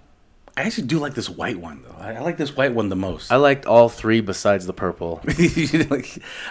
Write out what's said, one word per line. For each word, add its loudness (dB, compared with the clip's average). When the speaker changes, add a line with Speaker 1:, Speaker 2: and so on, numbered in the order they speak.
Speaker 1:
I -2
actually -4
do 0
like -6
this -6
white -6
one, -16
though. -20
I, -12
I -10
like -4
this -4
white 2
one 0
the -2
most. -6
Speaker 2:
I 6
liked 4
all 8
three 0
besides 0
the -6
purple. -6
Speaker 1:
<laughs> -6
Like, -6